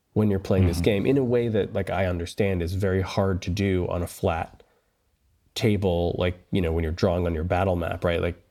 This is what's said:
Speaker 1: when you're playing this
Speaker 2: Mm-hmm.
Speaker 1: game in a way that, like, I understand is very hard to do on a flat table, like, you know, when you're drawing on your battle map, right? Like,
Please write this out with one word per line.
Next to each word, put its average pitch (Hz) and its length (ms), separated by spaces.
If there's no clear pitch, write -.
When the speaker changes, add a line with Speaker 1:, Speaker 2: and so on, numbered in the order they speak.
Speaker 1:
when 107 160
you're 98 80
playing 95 280
this 85 120
Speaker 2:
Mm-hmm. 85 60
Speaker 1:
game 101 220
in 135 120
a 135 60
way 120 240
that, 107 260
like, 98 160
I 92 160
understand 90 560
is 85 120
very 95 280
hard 92 400
to - 80
do 92 380
on 87 140
a 85 40
flat - 560
table, 92 640
like, 90 320
you 101 100
know, 82 120
when 82 100
you're 80 100
drawing 87 340
on 85 80
your 78 100
battle 90 320
map, 85 280
right? 85 180
Like, 87 180